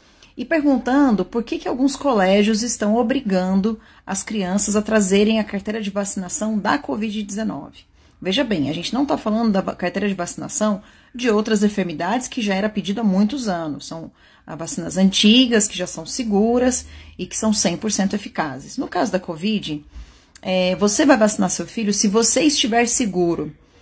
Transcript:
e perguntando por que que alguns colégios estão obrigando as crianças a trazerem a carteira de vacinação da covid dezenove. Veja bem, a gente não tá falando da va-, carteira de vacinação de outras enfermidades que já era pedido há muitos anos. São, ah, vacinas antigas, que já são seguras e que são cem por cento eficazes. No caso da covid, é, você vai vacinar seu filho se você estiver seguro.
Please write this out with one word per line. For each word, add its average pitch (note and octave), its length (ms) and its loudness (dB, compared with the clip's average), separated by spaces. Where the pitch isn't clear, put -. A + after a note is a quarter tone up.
e B3 80 -8
perguntando C4+ 800 4
por A#3 180 -2
que D#4+ 160 -6
que - 80 -10
alguns C4+ 300 0
colégios G#3 680 4
estão A3 320 0
obrigando G#3+ 840 0
as G3 160 -6
crianças G3+ 540 -2
a G#3+ 60 2
trazerem G#3+ 580 4
a G#3 40 -2
carteira G#3 360 -6
de G3+ 80 -6
vacinação G3+ 720 -4
da G#3+ 180 0
covid A3 460 -4
dezenove. G3+ 640 -8
Veja F#3+ 220 -2
bem, F3 280 -2
a - 20 -4
gente E3+ 220 -6
não C#4 100 0
tá C#4+ 140 -2
falando A3 340 0
da F#3+ 80 2
va-, F3+ 140 -4
carteira G3 340 -4
de G3 60 -2
vacinação F#3+ 680 -4
de B3 140 -2
outras G#3+ 340 2
enfermidades F#3+ 680 -2
que - 120 -6
já G3+ 140 0
era G3+ 140 0
pedido G3+ 320 -4
há A#3 40 -2
muitos G#3+ 440 2
anos. D#3+ 380 -6
São, D#3+ 240 -12
ah, D#3+ 100 -12
vacinas E3 400 -8
antigas, G#3+ 720 4
que - 80 -10
já F3+ 100 -6
são E3 200 -10
seguras A#3 800 0
e F#3 80 -8
que - 100 -12
são A3 160 0
cem F3+ 240 2
por G#3+ 160 -4
cento F#3+ 220 0
eficazes. D3 640 -6
No D4 100 -6
caso A#3 240 -2
da F#3 80 0
covid, D#3+ 640 -4
é, F#3 360 0
você G#3 280 2
vai C4+ 120 6
vacinar G#3 340 2
seu F3 160 -4
filho G#3 260 -2
se G3+ 160 2
você A3+ 340 2
estiver A#3+ 440 2
seguro. F3 680 0